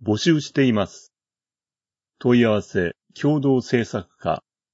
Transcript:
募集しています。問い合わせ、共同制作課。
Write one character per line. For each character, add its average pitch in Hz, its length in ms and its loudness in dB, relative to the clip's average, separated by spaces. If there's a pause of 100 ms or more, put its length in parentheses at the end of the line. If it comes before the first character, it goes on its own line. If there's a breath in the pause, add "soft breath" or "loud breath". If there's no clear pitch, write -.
募 107 160 0
集 160 240 2
し - 100 -16
て 135 140 2
い 120 80 2
ま 98 140 -2
す。 - 220 -20 (1080)
問 123 200 4
い 120 60 4
合 113 60 2
わ 104 120 0
せ、 87 320 -4 (240)
共 147 220 0
同 135 220 0
制 117 220 -2
作 - 340 -10
課。 - 240 -4 (320)